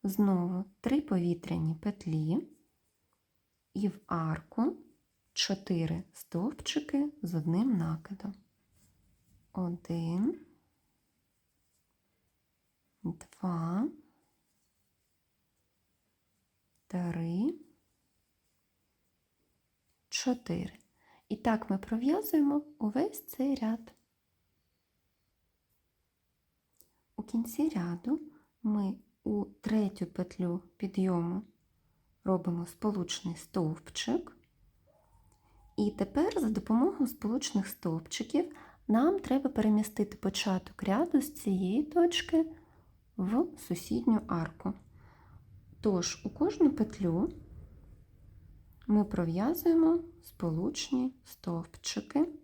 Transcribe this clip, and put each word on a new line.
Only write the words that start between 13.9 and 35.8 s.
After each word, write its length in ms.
три, 680
чотири. 680
І 80
так 340
ми 80
пров'язуємо 840
увесь 480
цей 280
ряд. 400
У 60
кінці 460
ряду 520
ми 320
у 200
третю 640
петлю 560
підйому 680
робимо 420
сполучний 680
стовпчик. 1000
І 140